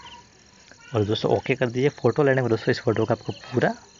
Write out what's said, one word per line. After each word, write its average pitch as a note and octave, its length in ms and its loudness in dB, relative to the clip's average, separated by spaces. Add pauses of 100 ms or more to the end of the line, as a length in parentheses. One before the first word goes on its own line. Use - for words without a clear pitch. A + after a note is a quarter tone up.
(960)
और G#2+ 100 2
दोस्तों, A2 260 -2
ओके A#2 240 0
कर B2+ 140 -2
दीजिए। B2+ 220 0
फ़ोटो B2+ 320 0
लेने C3+ 180 2
में A#2+ 80 -2
दोस्तों, A2+ 220 0
इस A#2 80 -2
फ़ोटो A2 260 0
को A#2 80 0
आपको A2 200 -4
पूरा D3+ 400 -2 (260)